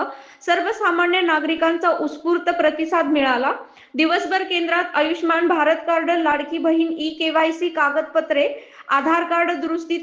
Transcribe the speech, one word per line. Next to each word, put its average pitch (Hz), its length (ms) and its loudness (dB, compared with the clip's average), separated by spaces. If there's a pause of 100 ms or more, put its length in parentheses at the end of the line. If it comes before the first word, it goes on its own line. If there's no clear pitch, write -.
(460)
सर्वसामान्य 349 760 0
नागरिकांचा 330 680 2
उत्स्फूर्त 339 600 -2
प्रतिसाद 320 560 0
मिळाला. 269 460 2 (420)
दिवसभर 349 500 0
केंद्रात 349 400 0 (100)
आयुष्मान 330 540 0
भारत 320 280 2
कार्ड, 320 360 0
लाडकी 302 460 0
बहीण, 330 420 0
ई 311 100 -4
केवायसी 320 600 0
कागदपत्रे, 311 800 0 (420)
आधार 320 340 2
कार्ड 339 280 0
दुरुस्ती 330 520 -4